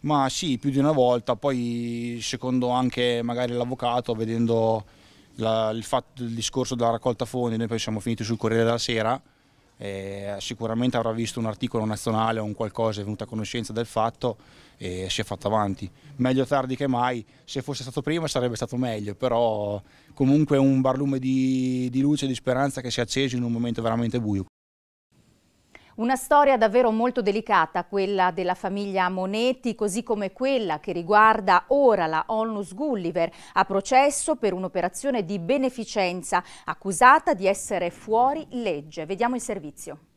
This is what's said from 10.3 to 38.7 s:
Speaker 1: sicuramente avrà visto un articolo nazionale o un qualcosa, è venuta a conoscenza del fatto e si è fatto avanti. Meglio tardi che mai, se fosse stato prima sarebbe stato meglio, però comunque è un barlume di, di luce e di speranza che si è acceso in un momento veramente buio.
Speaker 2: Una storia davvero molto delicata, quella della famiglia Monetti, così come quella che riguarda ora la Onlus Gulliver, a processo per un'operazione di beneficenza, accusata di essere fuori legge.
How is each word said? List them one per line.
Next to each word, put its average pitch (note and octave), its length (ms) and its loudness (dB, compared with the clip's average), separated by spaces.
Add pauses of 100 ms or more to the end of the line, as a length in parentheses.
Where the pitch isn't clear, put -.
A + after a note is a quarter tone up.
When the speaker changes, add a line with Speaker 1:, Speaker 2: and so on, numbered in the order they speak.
Speaker 1:
sicuramente A#2 580 -2
avrà A2+ 160 0
visto A2+ 260 -4
un A2+ 60 -4
articolo A2 400 -4
nazionale A2 540 -2
o G#2+ 40 -6
un G#2+ 100 -6
qualcosa, A2 460 -4
è G2+ 40 -8
venuta G#2 200 -6
a F#2+ 40 -10
conoscenza A2 440 -6
del A2+ 140 -4
fatto A2+ 500 -2 (420)
e F#2 320 -8
si - 120 -4
è - 20 -4
fatto - 240 -6
avanti. G2+ 420 0 (280)
Meglio B2+ 280 2
tardi C3 300 0
che C#3+ 120 -2
mai, B2 380 0 (200)
se - 160 -8
fosse C3 220 -8
stato B2+ 180 -6
prima D#3+ 260 -2
sarebbe B2 300 -2
stato A#2+ 180 -6
meglio, G#2+ 400 -4
però A2 680 0 (320)
comunque C#3+ 440 4
è - 20 4
un C3+ 220 4
barlume C3+ 360 0
di, B2+ 720 0
di C3 120 0
luce C#3+ 240 2
e - 20 -2
di C3 80 -2
speranza C3 460 -2
che B2 100 -8
si - 80 -4
è A#2+ 40 2
acceso B2+ 340 -2
in A#2+ 60 0
un A#2 100 -2
momento A#2 280 -2
veramente A#2 380 0
buio. G2+ 260 -2 (1500)
Speaker 2:
Una A#3+ 160 0
storia C#4+ 400 6
davvero A3+ 360 4
molto A#3+ 300 0
delicata, G3 640 2
quella F#3+ 480 0
della F3 220 -2
famiglia F#3+ 560 -2
Monetti, A3 680 -2
così G#3 260 -2
come G#3 300 -4
quella A3+ 480 0
che F#3 140 -6
riguarda G3 720 6
ora A#3+ 380 6
la D#3+ 220 0
Onlus A3 460 -4
Gulliver, F3+ 560 -2 (220)
a - 140 4
processo C4+ 720 2
per G3 160 0
un'operazione F#3 720 -2
di G3 140 -4
beneficenza, F#3+ 1040 -2 (220)
accusata B3+ 720 4
di F#3+ 140 0
essere G3 420 0
fuori B3 640 -2
legge. D#3 540 -6